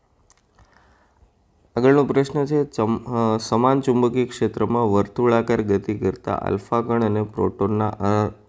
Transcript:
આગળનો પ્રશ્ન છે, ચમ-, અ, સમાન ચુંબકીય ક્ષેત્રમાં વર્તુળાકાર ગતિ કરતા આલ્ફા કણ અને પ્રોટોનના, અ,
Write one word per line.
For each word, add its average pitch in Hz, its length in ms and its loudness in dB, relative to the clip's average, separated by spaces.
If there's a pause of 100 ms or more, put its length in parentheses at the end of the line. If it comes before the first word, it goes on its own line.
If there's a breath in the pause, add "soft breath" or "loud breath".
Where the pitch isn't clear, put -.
(1800 soft breath)
આગળનો 135 280 4
પ્રશ્ન 135 420 0
છે, 147 180 0
ચમ-, 113 440 -2
અ, 117 300 0
સમાન 127 440 2
ચુંબકીય 123 440 2
ક્ષેત્રમાં 113 640 -2
વર્તુળાકાર 117 720 0
ગતિ 101 320 -2
કરતા 98 400 -4
આલ્ફા 98 480 -2
કણ 117 220 0
અને 107 200 0
પ્રોટોનના, 104 640 -2
અ, 104 420 0 (180)